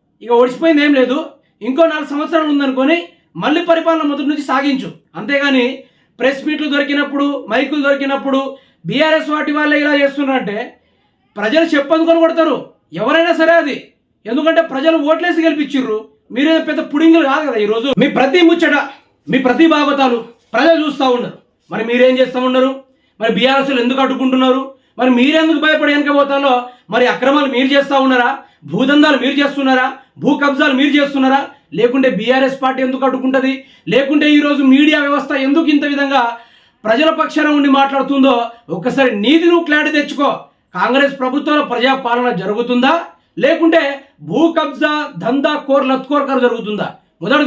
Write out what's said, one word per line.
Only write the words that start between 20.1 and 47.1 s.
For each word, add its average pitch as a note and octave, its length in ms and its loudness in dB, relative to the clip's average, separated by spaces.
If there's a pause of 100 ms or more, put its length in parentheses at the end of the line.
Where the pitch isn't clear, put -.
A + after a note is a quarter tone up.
ప్రజలు D#4 300 2
చూస్తా C#4 220 -2 (100)
ఉన్నారు. F#3+ 220 -8 (340)
మరి G#3+ 180 -6
మీరేం B3 300 4
చేస్తా B3+ 280 -2
ఉన్నారు? C4 240 2 (480)
మరి A3 180 0
బీఆర్ఎస్ C4+ 320 2
వాళ్ళు A#3+ 140 0
ఎందుకు C4 200 0
అడ్డుకుంటున్నారు? C4 580 0 (360)
మరి B3+ 200 2
మీరెందుకు D#4 480 2
భయపడి D4+ 280 0
వెనక C#4+ 240 0
పోతాలో? C#4 340 0 (440)
మరి B3 180 2
అక్రమాలు C#4 420 0
మీరు C4 200 0
చేస్తా C#4 200 0 (100)
ఉన్నారా? B3+ 240 2 (440)
భూదందాలు C#4 500 2
మీరు C#4 180 -2
చేస్తున్నారా? C4 440 0 (380)
భూ C#4 180 2
కబ్జాలు C#4 400 0
మీరు C#4+ 160 0
చేస్తున్నారా? C#4 420 0 (400)
లేకుంటే B3+ 300 2 (100)
బీఆర్ఎస్ C4 460 0
పార్టీ C4 220 -2
ఎందుకు C4 200 -2
అడ్డుకుంటది? C4 480 -2 (380)
లేకుంటే D4 420 2
ఈరోజు C#4+ 260 0 (120)
మీడియా D4+ 320 4
వ్యవస్థ C#4+ 260 -2 (160)
ఎందుకు D4 280 0
ఇంత C#4+ 80 0 (100)
విధంగా C4+ 300 0 (600)
ప్రజల C4 260 2 (120)
పక్షాన D4+ 340 -2
ఉండి C#4 240 2
మాట్లాడుతుందో C4+ 560 2 (400)
ఒక్కసారి A#3+ 340 0 (140)
నీది D#4+ 260 4
నువ్వు E4+ 200 2
క్లారిటీ D4+ 300 0
తెచ్చుకో. C#4+ 300 -2 (480)
కాంగ్రెస్ C4+ 420 0
ప్రభుత్వంలో C#4+ 500 -2
ప్రజాపాలన B3 580 -2 (120)
జరుగుతుందా A#3+ 520 0 (520)
లేకుంటే E4 360 2 (480)
భూ A3 120 -2 (160)
కబ్జా, C#4+ 360 -2 (300)
దందా, C#4 300 -2 (160)
కోర్ C4+ 220 0
లత్కోర్ C#4 380 -2
కారు C4 160 -2
జరుగుతుందా? G#3 420 -4 (360)